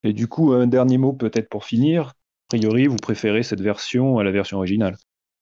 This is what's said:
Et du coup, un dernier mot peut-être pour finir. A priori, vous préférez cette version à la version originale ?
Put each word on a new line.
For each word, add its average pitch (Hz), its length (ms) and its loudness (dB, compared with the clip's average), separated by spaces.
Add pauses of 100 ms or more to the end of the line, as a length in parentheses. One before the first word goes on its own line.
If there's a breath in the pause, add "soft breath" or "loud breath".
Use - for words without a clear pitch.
Et 110 100 -2
du 113 140 -2
coup, 156 260 2
un 123 140 4
dernier 127 320 4
mot 131 140 2
peut-être 117 360 -4
pour 104 160 -10
finir. 143 440 0
A - 480 -10
priori, 113 300 2
vous 135 100 0
préférez 107 460 -2
cette 104 180 -6
version 123 580 0
à 101 60 0
la 98 60 0
version 98 260 -2
originale ? 95 400 -2 (460)